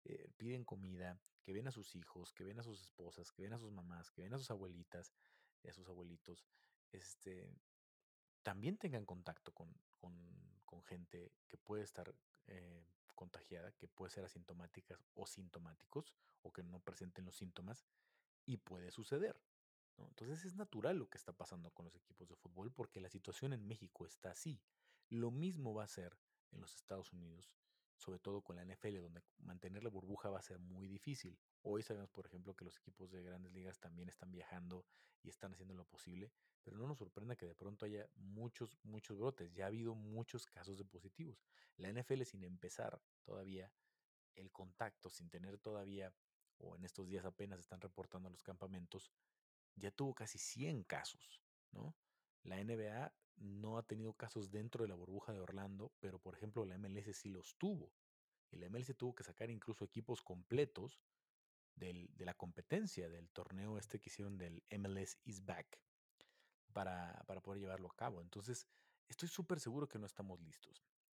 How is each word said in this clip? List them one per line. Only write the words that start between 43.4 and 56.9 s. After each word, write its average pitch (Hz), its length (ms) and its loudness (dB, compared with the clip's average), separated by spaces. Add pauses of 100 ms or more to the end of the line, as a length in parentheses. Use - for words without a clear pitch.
el 95 160 -8
contacto, 92 580 -2
sin 87 220 -6
tener 92 260 -2
todavía, 98 560 0 (460)
o 87 180 -6
en 90 80 -4
estos 92 240 -2
días 92 160 2
apenas 95 340 0
están 90 220 -8
reportando 92 500 -4
los 87 120 -10
campamentos, 95 680 -2 (640)
ya 101 140 2
tuvo 139 240 4
casi - 240 -2
cien 131 460 4
casos, - 580 0 (300)
¿no? 143 240 -2 (460)
La 92 180 0
N 113 160 4
B 107 140 4
A 127 240 0 (220)
no 104 420 0
ha 113 40 4
tenido 110 320 0
casos 107 380 0
dentro 113 320 4
de 104 40 6
la 95 60 2
burbuja 92 380 -2
de 98 80 0
Orlando, 98 580 0
pero, 92 220 -2
por 95 160 -6
ejemplo, 107 280 4
la 92 120 0
M 101 100 0
L 98 140 2